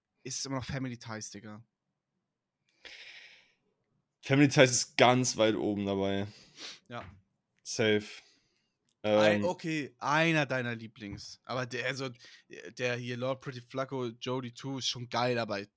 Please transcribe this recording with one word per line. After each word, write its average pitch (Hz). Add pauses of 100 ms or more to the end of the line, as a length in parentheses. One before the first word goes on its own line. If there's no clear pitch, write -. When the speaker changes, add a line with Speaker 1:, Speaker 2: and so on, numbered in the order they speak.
(240)
Speaker 1:
ist -
immer 135
noch 123
Family 131
Ties, 110
Digga. 107 (2500)
Speaker 2:
Family 139
Ties 131
ist -
ganz 127
weit 110
oben 101
dabei. 98 (600)
Speaker 1:
Ja. 120 (600)
Speaker 2:
Safe. 107 (1000)
Speaker 1:
Ein, 107
Speaker 2:
Ähm, 104
Speaker 1:
okay, 160
einer 156
deiner 120
Lieblings. 107
Aber 123
der, 120
also, 131 (680)
der 123
hier, 123
Lord 131
Pretty 123
Flacco, 131
Jody 123
two 135
ist 120
schon 120
geil, 120
aber, 104 (120)